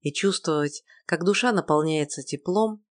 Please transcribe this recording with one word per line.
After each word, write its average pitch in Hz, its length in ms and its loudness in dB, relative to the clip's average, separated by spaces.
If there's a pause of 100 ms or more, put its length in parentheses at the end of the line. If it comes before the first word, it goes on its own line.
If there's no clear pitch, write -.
и 143 120 -4
чувствовать, 151 720 -2 (200)
как 170 200 -4
душа 208 280 2
наполняется 156 720 0
теплом 214 600 -2 (120)